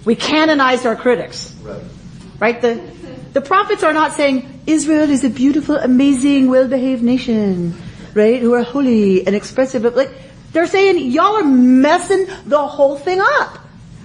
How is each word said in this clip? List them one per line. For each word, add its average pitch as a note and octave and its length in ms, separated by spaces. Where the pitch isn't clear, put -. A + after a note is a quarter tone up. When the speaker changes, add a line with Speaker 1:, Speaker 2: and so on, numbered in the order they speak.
Speaker 1:
We A3+ 120
canonized C#4+ 680
our A3+ 120
critics. - 680
Speaker 2:
Right. G#2 140
Speaker 1:
Right? A#3 200
The, A3+ 200
the - 80
prophets F#4+ 440
are D#4 80
not D4+ 220
saying, C#4 300
"Israel D4+ 420
is C4+ 140
a C4 80
beautiful, C#4+ 460
amazing, C4 760
well-behaved C4 520
nation, G#3 720
right? A3+ 280
Who A#3 120
are A#3+ 100
holy A3 600
and G3+ 120
expressive." B3+ 480
But, A#3+ 120
like, C4+ 140
they're E4 140
saying, F4+ 460
"Y'all F#4 240
are G#4 80
messing C#4+ 840
the D4 220
whole C#4+ 300
thing F#4 240
up. B4 380